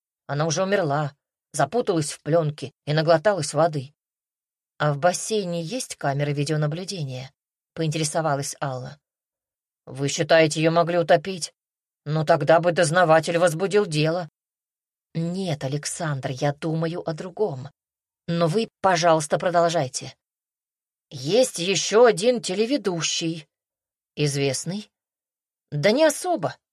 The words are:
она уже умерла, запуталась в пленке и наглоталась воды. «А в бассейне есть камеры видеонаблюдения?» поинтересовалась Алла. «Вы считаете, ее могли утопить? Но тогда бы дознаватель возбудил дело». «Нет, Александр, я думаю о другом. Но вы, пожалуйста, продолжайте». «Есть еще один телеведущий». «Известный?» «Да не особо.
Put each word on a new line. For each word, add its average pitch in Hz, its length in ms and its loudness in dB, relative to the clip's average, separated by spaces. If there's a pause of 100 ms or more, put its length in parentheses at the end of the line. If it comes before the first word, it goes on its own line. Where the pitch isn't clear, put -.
(280)
она 143 180 -2
уже 165 180 0
умерла, 156 500 0 (400)
запуталась 165 580 0
в - 100 -16
пленке 147 500 -2 (140)
и 147 80 -2
наглоталась 160 600 2
воды. 151 400 -2 (840)
«А 147 160 0
в 143 40 -4
бассейне 180 640 -2
есть 202 340 -10
камеры 143 380 -2
видеонаблюдения?» 147 960 -4 (420)
поинтересовалась 156 880 -4
Алла. 131 380 -8 (840)
«Вы 139 240 -6
считаете, 160 500 4
ее 160 120 2
могли 175 260 2
утопить? 170 560 0 (520)
Но 151 200 -2
тогда 165 340 4
бы 175 120 2
дознаватель 165 680 4
возбудил 180 480 2
дело». 160 420 -2 (840)
«Нет, 170 500 -4
Александр, 143 680 -6
я 143 220 -2
думаю 165 540 -4
о 165 60 -4
другом. 175 560 -6 (580)
Но 170 200 0
вы, 214 200 -2 (140)
пожалуйста, 165 560 2
продолжайте». 170 800 0 (920)
«Есть 165 500 0
еще 196 460 4
один 226 360 2
телеведущий». 180 1080 -4 (680)
«Известный?» 143 720 -2 (840)
«Да 147 200 2
не 294 140 4
особо. 294 520 -2 (160)